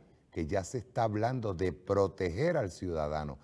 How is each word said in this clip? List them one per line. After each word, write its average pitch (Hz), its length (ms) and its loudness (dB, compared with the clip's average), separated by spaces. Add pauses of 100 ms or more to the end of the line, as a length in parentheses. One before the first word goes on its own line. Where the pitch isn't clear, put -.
(300)
que 82 160 -2
ya 95 160 0
se 123 160 -6
está 117 260 -2
hablando 110 500 0
de 87 180 2
proteger 98 840 2
al 110 140 0
ciudadano, 76 720 -4